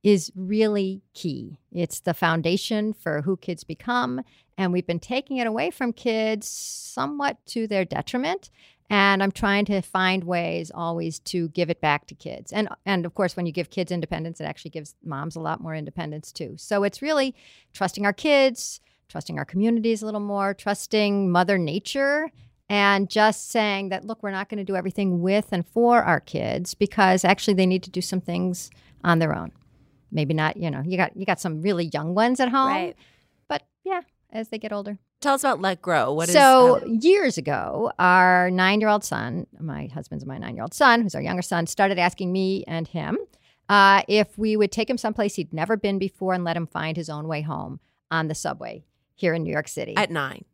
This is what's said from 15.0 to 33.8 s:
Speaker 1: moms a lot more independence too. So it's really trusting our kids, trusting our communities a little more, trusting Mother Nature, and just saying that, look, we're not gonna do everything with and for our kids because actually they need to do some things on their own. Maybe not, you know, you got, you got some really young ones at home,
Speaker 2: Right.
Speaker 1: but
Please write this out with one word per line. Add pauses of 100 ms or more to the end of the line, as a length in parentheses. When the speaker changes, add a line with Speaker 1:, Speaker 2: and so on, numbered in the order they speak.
Speaker 1:
moms
a
lot
more
independence
too.
So
it's
really (360)
trusting
our
kids, (260)
trusting
our
communities
a
little
more,
trusting
Mother
Nature, (360)
and
just
saying
that,
look,
we're
not
gonna
do
everything
with
and
for
our
kids
because
actually
they
need
to
do
some
things (340)
on
their
own. (600)
Maybe
not,
you
know,
you
got,
you
got
some
really
young
ones
at
home,
Speaker 2:
Right. (520)
Speaker 1:
but (200)